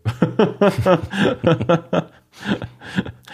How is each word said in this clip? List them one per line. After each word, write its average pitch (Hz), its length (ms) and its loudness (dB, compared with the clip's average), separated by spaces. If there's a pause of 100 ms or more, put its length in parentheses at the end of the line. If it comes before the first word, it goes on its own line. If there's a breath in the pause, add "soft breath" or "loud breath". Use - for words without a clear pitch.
<laughs> - 2000 0 (1200 loud breath)